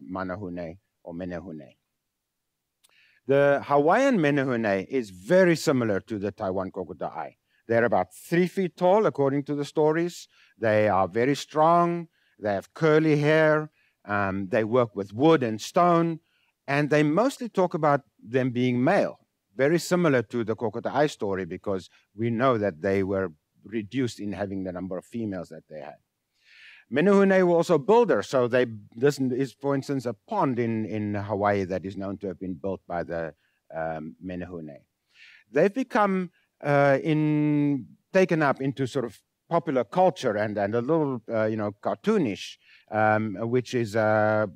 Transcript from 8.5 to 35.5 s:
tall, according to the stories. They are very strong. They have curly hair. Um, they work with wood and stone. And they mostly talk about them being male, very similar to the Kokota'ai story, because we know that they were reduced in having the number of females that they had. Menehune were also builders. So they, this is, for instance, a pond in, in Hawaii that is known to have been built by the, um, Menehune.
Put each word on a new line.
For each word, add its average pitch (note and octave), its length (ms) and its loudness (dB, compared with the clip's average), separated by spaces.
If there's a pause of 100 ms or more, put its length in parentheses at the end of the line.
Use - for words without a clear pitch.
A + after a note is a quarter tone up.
tall, F#3+ 300 4
according C#3 380 0
to D3 100 -6
the C#3+ 100 -4
stories. D#3+ 640 -2 (300)
They G#2+ 320 2
are F#2+ 180 2
very A#2+ 260 0
strong. E3+ 720 2 (300)
They G2+ 140 -4
have F#2+ 220 -6
curly D#3 420 4
hair. D#3 540 2 (340)
Um, G2 440 -4
they A2 140 2
work A2+ 320 0
with G2+ 200 -8
wood D3 280 4
and A2 160 -4
stone. E3+ 640 0 (480)
And C#3 220 0
they D3+ 140 4
mostly G#3+ 440 0
talk F3+ 260 -2
about D3+ 260 2 (200)
them B2+ 300 -2
being B2 320 0
male, D3 380 0 (340)
very D3+ 240 2
similar D#3+ 440 0
to A#2+ 200 -6
the A2 140 -6
Kokota'ai A#2 520 -2
story, G2 360 -6
because F#2 440 -8 (240)
we A2 160 -4
know A#2+ 300 0
that F#2+ 240 -2
they G2 220 0
were F#2+ 260 -2 (320)
reduced A2+ 560 -6
in G#2 140 -8
having F#2+ 320 -6
the F#2 80 -8
number F2+ 260 -8
of E2 60 -12
females G2 460 -8
that D#2+ 200 -18
they D2+ 80 -16
had. C#2+ 160 -14 (960)
Menehune F#3+ 540 4
were F3 80 4
also E3 240 2
builders. E3+ 500 4
So B2 200 2
they, B2+ 180 2 (300)
this C#3 240 2
is, C3 320 -2
for C#3 240 -4
instance, C3+ 300 -6
a A#2 80 -6
pond D3 440 -2
in, A2+ 280 -2
in G#2 280 -4
Hawaii G2+ 500 0
that F2+ 200 -6
is F#2+ 120 -10
known G2 220 -8
to - 80 -10
have F2+ 140 -8
been F#2 140 -8
built F#2 340 -8
by E2+ 160 -4
the, E2 280 -8 (400)
um, D#2 520 -8
Menehune. F2 540 -12 (720)